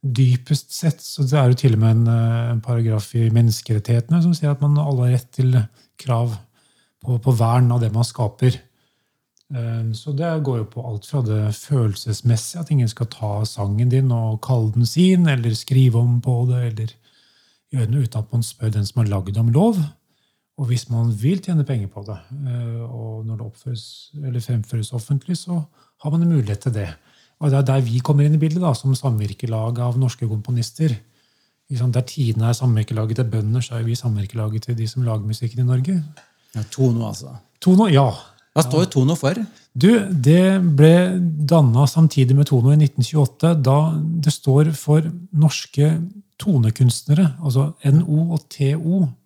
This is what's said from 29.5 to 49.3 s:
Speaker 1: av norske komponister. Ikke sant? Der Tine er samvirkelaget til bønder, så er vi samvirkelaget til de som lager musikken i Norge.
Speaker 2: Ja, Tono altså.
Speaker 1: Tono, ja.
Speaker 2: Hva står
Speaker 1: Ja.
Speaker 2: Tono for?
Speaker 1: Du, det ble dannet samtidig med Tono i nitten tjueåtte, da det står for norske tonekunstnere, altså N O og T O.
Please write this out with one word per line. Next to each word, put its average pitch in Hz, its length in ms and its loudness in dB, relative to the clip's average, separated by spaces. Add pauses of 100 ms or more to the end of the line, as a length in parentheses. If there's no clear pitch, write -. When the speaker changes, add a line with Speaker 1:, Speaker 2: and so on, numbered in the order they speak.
Speaker 1:
av 123 220 -2
norske 123 240 -2
komponister. 117 680 -2 (720)
Ikke 135 80 -4
sant? 120 160 0
Der 127 80 0
Tine 113 480 -2
er 120 80 0
samvirkelaget 110 640 -2
til 127 100 0
bønder, 110 320 -2
så 120 160 -8
er 117 80 -6
vi 113 80 -2
samvirkelaget 110 720 -4
til 120 120 -4
de 113 120 -4
som 127 180 -4
lager 110 220 -2
musikken 110 340 -4
i 123 60 2
Norge. 135 320 0 (560)
Speaker 2:
Ja, 107 160 -6
Tono 117 340 0
altså. 117 300 -14 (260)
Speaker 1:
Tono, 185 260 6
ja. 139 200 6 (480)
Speaker 2:
Hva 156 100 4
står 156 220 0
Speaker 1:
Ja. - 20 -6
Speaker 2:
Tono 139 240 2
for? 160 240 -2 (400)
Speaker 1:
Du, 165 140 6 (180)
det 180 480 4 (180)
ble 156 180 8 (520)
dannet 139 480 4
samtidig 143 420 4
med 143 140 4
Tono 131 240 4
i 151 80 4
nitten 131 240 2
tjueåtte, 156 560 0
da 135 160 4 (160)
det 156 400 -2
står 147 400 2
for 151 320 0 (320)
norske 151 540 2 (480)
tonekunstnere, 139 1040 2
altså 139 300 0 (120)
N 143 160 4
O 165 320 0
og 151 160 -6
T 139 240 -2
O. 165 300 -2 (220)